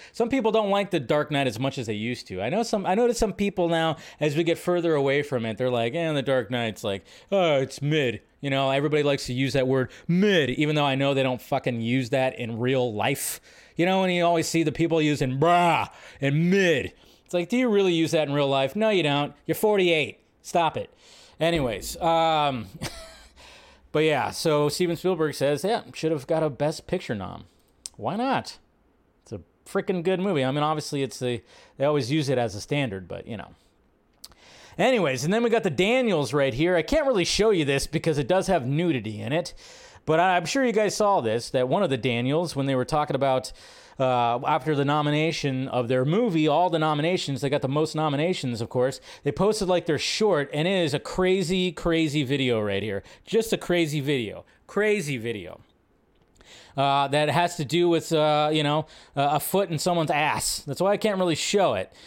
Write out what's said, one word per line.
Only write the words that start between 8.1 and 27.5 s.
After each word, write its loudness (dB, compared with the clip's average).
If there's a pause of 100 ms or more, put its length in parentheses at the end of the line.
You -4
know, 0
everybody 2
likes 0
to -4
use -2
that 2
word 0 (160)
mid, 4
even 0
though 2
I 2
know 0
they 2
don't -2
fucking -4
use 0
that 0
in -8
real 0
life. -4 (360)
You 0
know, 2
and 0
you 2
always 2
see 0
the 0
people 0
using 0
brah 4 (280)
and 0
mid. 2 (320)
It's -20
like, -2
do 0
you 2
really 4
use 2
that 2
in -2
real 2
life? 0
No, 2
you 2
don't. 0 (100)
You're 0
forty-eight. 2 (220)
Stop 0
it. -10 (480)
Anyways, -2
um, 0 (600)
<laughs> -20
but 0
yeah, 2
so 2
Steven -2
Spielberg -2
says, 0
yeah, -2 (100)
should -2
have -4
got 0
a 0
Best -4
Picture -4
nom. -10 (520)